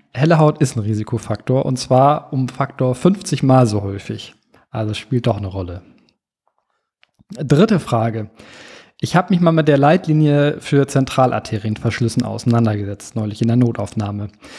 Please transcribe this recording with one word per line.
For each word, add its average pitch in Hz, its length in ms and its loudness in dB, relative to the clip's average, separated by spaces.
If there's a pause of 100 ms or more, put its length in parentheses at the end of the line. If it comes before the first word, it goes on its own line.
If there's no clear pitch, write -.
(140)
helle 151 260 2
Haut 151 200 2
ist 135 160 0
ein 117 60 -4
Risikofaktor 110 840 -4
und 131 120 -2
zwar 139 560 2
um 131 160 -2
Faktor 127 460 -4
fünfzig - 480 0
Mal 131 220 6
so 104 160 0
häufig. 98 540 -10 (360)
Also 107 220 -4
spielt 120 320 -4
doch 110 120 0
eine 101 100 -6
Rolle. 90 360 -10 (1500)
Dritte 165 500 2
Frage. 113 500 -2 (720)
Ich - 160 0
hab 185 140 0
mich 175 100 2
mal 170 100 4
mit 160 160 2
der 143 100 6
Leitlinie 147 840 2
für 139 260 2
Zentralarterienverschlüssen 117 1400 -2
auseinandergesetzt, 107 960 -2
neulich 107 240 -4
in 117 80 2
der 117 80 2
Notaufnahme. 104 720 -2 (300)